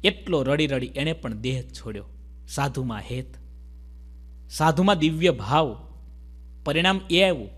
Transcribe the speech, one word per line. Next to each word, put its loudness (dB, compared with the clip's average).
એટલો 2
રડી 2
રડી 0
એણે -2
પણ -8
દેહ -4
છોડ્યો. -10
સાધુમાં -2
હેત, -8
સાધુમાં 4
દિવ્ય 4
ભાવ. 2
પરિણામ 2
એ 8
આવ્યું 2